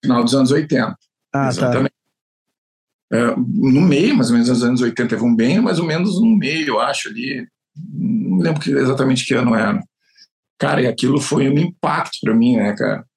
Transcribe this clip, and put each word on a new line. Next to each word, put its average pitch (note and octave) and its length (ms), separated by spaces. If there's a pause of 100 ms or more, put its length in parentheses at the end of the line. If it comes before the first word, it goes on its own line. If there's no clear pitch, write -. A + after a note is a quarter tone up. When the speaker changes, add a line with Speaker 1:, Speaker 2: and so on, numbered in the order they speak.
Speaker 1:
Final A#2+ 220
dos A#2 120
anos C3 160
oitenta. C#3+ 460 (360)
Speaker 2:
Ah, C#3 100
tá. C3+ 60
Speaker 1:
Exatamente. B2+ 440 (1160)
É, A#2+ 240
no C3 460
meio, F#3 340
mais A#2 140
ou A#2 40
menos, A#2+ 160
dos A#2+ 140
anos A#2+ 180
oitenta, A#2 280
teve A2 140
um A#2+ 120
bem B2+ 240
mais A3+ 200
ou E3+ 60
menos F3 360
no A3+ 140
meio, D#3 320
eu A2+ 120
acho, B2+ 300
ali. B2 360 (300)
Não F#3+ 640
lembro D#3+ 240
que, D#3 100
exatamente C3+ 540
que - 80
ano A#2+ 200
era. G#2 300 (760)
Cara, C#3+ 220
e B2+ 60
aquilo B2+ 320
foi C#3+ 300
um C#3+ 80
impacto E3 640
pra A2 120
mim, A#2 220
né, G#2 200
cara? - 300 (120)